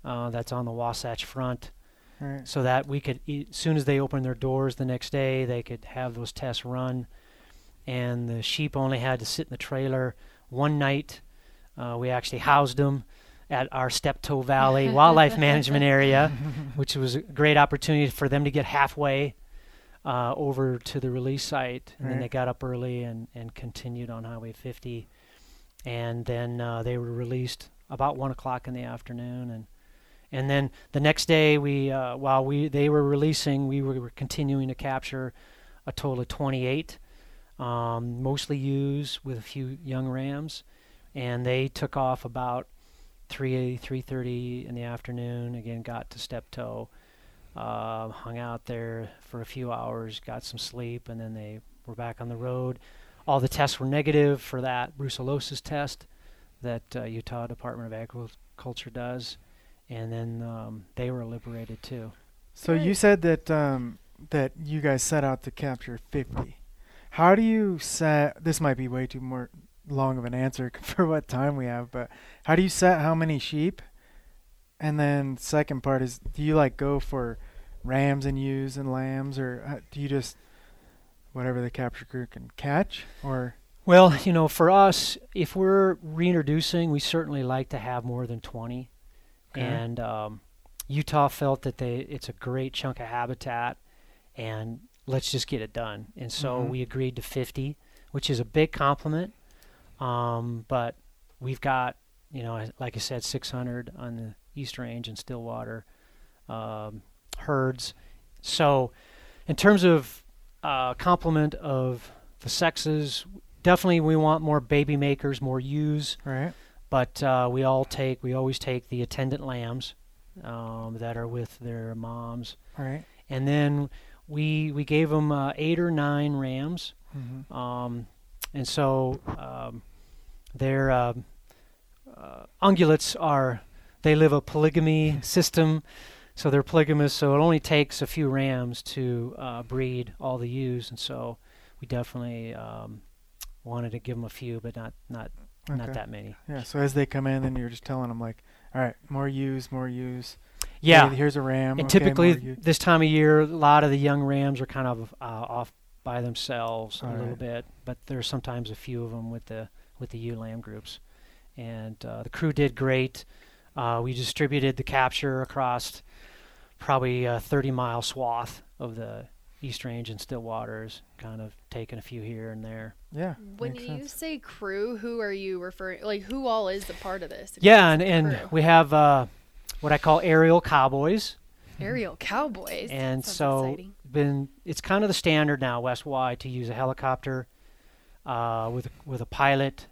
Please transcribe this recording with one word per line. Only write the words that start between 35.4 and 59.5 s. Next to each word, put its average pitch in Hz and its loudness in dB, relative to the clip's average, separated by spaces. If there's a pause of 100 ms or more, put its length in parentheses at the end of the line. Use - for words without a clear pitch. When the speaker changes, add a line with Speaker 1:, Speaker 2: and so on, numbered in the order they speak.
Speaker 1:
a - -8
total 131 -4
of 120 -6
twenty-eight, 135 -2 (600)
um, 120 -4
mostly 139 -4
ewes 139 -2
with 131 -8
a 110 -12
few 131 -10
young 131 -4
rams. 139 -6 (500)
And 123 -4
they 131 0
took - -6
off 127 0
about 123 -6 (600)
three, 127 -2
three 131 -8
thirty 123 -6
in 123 -10
the 120 -8
afternoon. 120 -8
Again, 117 -10
got 117 -10
to - -18
Steptoe, 113 -10 (680)
uh, 113 -8
hung 117 -12
out 120 -10
there 113 -8 (100)
for - -14
a 110 -12
few 123 -8
hours, 117 -8
got 117 -12
some - -14
sleep, 120 -10
and 113 -12
then 110 -10
they 107 -14 (260)
were 117 -14
back 117 -10
on 120 -10
the 120 -10
road. 127 -6 (480)
All 139 4
the 131 2
tests - 0
were 131 -2
negative 143 4
for - -8
that 127 -4
brucellosis 135 -6
test 143 -6 (540)
that, 120 -6 (140)
uh, 120 -6
Utah 113 -8
Department 117 -10
of 110 -10
Agriculture 117 -14
does, 123 -10 (500)